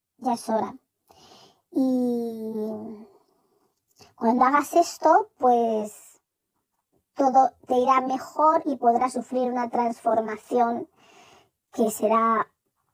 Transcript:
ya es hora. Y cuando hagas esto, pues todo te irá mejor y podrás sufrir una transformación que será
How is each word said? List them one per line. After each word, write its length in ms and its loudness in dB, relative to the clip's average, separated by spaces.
ya 160 -4
es 160 -8
hora. 260 -4
Y 800 -2
cuando 300 2
hagas 280 0
esto, 640 4
pues 560 0
todo 380 2
te 100 0
irá 240 2
mejor 640 0
y 120 -4
podrás 360 0
sufrir 380 -4
una 180 -4
transformación 1200 -2
que 200 -2
será 560 0